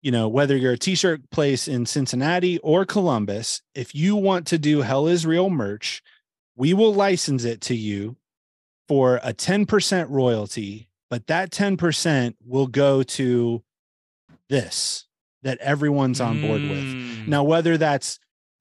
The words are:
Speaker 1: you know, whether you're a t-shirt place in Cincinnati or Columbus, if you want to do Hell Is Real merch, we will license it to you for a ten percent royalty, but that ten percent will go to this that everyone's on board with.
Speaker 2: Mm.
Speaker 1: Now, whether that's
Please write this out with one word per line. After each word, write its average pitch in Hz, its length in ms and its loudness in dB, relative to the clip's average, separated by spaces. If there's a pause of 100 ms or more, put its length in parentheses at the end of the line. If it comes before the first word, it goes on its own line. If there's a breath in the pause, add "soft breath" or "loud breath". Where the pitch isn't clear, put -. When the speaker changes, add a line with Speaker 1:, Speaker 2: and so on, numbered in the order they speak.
Speaker 1:
you 139 80 -2
know, 113 160 2
whether 139 280 2
you're 127 180 2
a 120 40 -2
t-shirt 170 540 -2
place 139 360 0
in 123 200 -4
Cincinnati 165 720 -2
or 170 260 2
Columbus, 117 800 -2 (100)
if 131 220 -10
you 180 200 2
want 190 300 0
to 165 140 0
do 147 240 2
Hell 135 240 0
Is 170 180 2
Real 175 240 2
merch, 110 540 -4 (520 soft breath)
we 135 160 2
will 208 220 4
license 180 520 0
it 117 160 -4
to 123 140 -2
you 107 420 -6 (680)
for 127 360 4
a 123 100 -4
ten 202 320 0
percent 185 460 0
royalty, 110 760 -2 (220)
but 120 160 -6
that 170 260 -2
ten 196 260 0
percent 147 580 0 (100)
will 131 220 0
go 135 340 4
to 120 600 0 (880)
this - 580 -4 (340)
that 131 180 -4
everyone's 139 640 0
on 113 200 0
board 110 200 0
with. 143 220 -4
Speaker 2:
Mm. 123 440 -10
Speaker 1:
Now, 143 160 0
whether 165 340 2
that's 147 420 -2 (420)